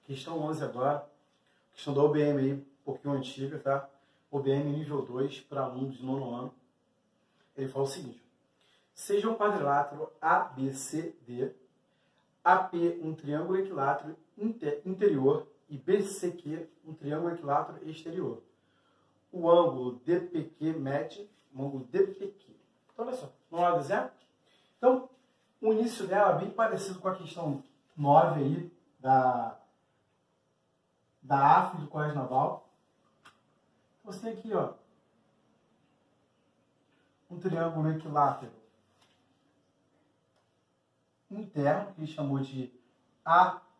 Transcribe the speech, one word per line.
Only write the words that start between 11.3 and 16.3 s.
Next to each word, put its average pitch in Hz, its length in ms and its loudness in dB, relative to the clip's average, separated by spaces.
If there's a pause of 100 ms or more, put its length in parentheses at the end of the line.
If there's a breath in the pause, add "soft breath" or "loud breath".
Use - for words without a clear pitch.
A 185 160 6
P 170 420 -2
um 156 140 -6
triângulo 170 420 -2
equilátero 156 580 -2 (220)
inte-, 202 480 -4
interior 170 600 2 (200)
e 143 120 -12
B 196 240 2
C - 280 -6